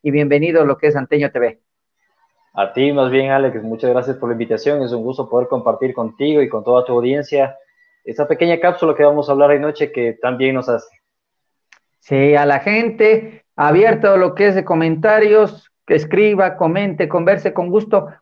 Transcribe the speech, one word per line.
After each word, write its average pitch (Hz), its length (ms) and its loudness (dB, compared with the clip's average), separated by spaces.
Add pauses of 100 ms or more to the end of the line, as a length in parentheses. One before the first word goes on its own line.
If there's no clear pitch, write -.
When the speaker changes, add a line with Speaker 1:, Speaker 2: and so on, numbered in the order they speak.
Speaker 1:
y 151 80 -4
bienvenido 147 540 2
a - 20 2
lo 139 100 0
que 151 120 0
es 147 80 2
Anteño 143 360 -2
T - 60 -6
V. 117 220 -2 (920)
Speaker 2:
A 98 220 -4
ti, 139 180 0
más 135 200 0
bien, 135 180 0
Alex, 135 320 0
muchas 113 300 -4
gracias 127 260 -2
por 120 100 -8
la 120 60 -2
invitación. 117 480 -2
Es 123 100 -4
un 117 120 -6
gusto 127 260 -8
poder 123 180 0
compartir 127 460 -2
contigo 139 480 -2
y 127 80 0
con 110 140 -8
toda 123 200 2
tu 127 100 -6
audiencia 135 600 -2 (480)
esta 143 240 -6
pequeña 165 320 0
cápsula 170 360 0
que 147 80 2
vamos 147 260 2
a 143 40 2
hablar 143 180 4
hoy 147 80 2
noche 151 320 -4
que 117 220 -4
tan 123 240 -4
bien 131 180 0
nos 127 120 -6
hace. 117 220 -4 (1120)
Speaker 1:
Sí, 143 360 2
a 143 120 4
la 139 120 2
gente, 220 840 0 (100)
abierta 196 580 2
a 196 40 4
lo 180 160 2
que 202 140 2
es 196 80 2
de 185 100 -2
comentarios, 208 1080 2 (140)
que - 80 0
escriba, 185 640 0
comente, 180 500 -2
converse 180 460 0
con 180 160 -4
gusto. 214 380 0 (140)